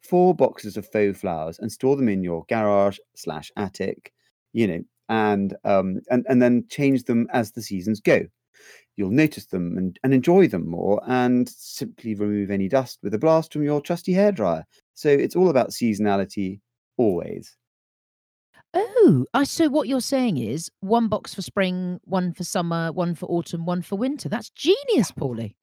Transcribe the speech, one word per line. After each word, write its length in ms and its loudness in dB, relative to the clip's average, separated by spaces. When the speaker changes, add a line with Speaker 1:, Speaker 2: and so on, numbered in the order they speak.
Speaker 1:
four 320 4
boxes 420 0
of 140 -8
faux 300 0
flowers 380 -6
and 140 -8
store 240 0
them 120 0
in 160 0
your 240 -4
garage 500 2
slash 400 -12
attic, 560 -6
you 140 2
know, 140 -2
and, 560 0
um, 360 2
and, 180 2
and 140 4
then 280 4
change 340 0
them 280 0
as 200 -2
the 100 -10
seasons 380 -4
go. 260 2
You'll 140 -2
notice 360 0
them 320 -6
and, 260 -6
and 100 2
enjoy 340 6
them 200 -4
more 380 -2
and 420 2
simply 680 -10
remove 360 -2
any 180 -2
dust 340 -2
with 120 -4
a 40 -4
blast 340 2
from 120 -4
your 180 0
trusty 320 -4
hairdryer. 500 0
So 160 -2
it's 260 2
all 140 4
about 200 2
seasonality, 880 -2
always. 580 -2
Speaker 2:
Oh, 600 4
I, 100 4
so 240 0
what 200 0
you're 120 0
saying 380 0
is 320 -6
one 280 2
box 260 -6
for 80 -10
spring, 640 -4
one 280 -2
for 120 -10
summer, 480 -4
one 240 -2
for 100 -10
autumn, 400 -4
one 160 -2
for 140 -6
winter. 320 -4
That's 220 -6
Speaker 1:
Yeah. 80 4
Speaker 2:
genius, 60 -4
Paulie. 520 -6